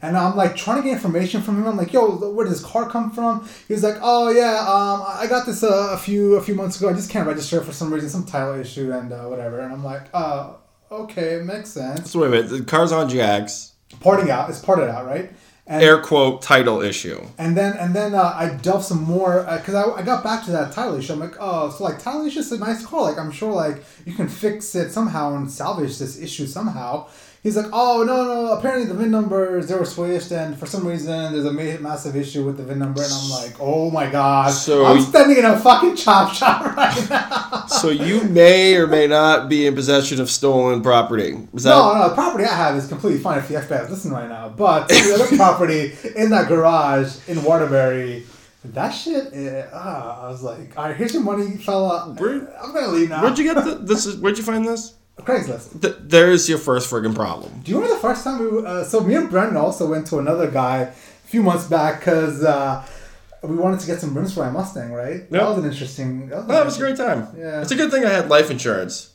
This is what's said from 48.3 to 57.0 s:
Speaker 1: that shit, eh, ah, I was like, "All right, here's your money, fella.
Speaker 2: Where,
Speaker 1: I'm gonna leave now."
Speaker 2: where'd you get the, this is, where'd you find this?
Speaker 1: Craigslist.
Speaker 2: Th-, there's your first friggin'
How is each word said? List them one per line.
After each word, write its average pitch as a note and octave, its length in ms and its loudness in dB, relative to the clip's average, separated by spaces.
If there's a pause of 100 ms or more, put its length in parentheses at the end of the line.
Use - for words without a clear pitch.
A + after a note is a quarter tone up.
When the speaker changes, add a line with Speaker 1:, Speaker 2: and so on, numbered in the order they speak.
Speaker 1:
that C3 260 -6
shit, C#4 420 -6
eh, C3+ 400 -10
ah, B2 520 -12
I B2+ 60 -12
was B2+ 120 -12
like, A2+ 340 -12
"All D3+ 100 -6
right, D#3 100 -6
here's A3+ 180 -2
your D#4+ 80 0
money, G3+ 360 -4
fella. F#3 600 -2
Speaker 2:
Where, C4 420 -4
Speaker 1:
I'm C#4+ 140 -14
gonna C4+ 140 -2
leave E3 220 2
now." D#3+ 120 -2
Speaker 2:
where'd B3+ 160 2
you D4+ 60 2 (100)
get - 100 2
the, - 120 -4
this G#3+ 280 -2
is, G3+ 120 -8
where'd G3+ 200 0
you A3+ 60 -8
find A3 240 -2
this? A3+ 280 -8 (280)
Speaker 1:
Craigslist. D#3 580 -4
Speaker 2:
Th-, F3+ 180 -2
there's E3+ 480 6
your D#3 120 0
first B2 320 0
friggin' A2 240 -2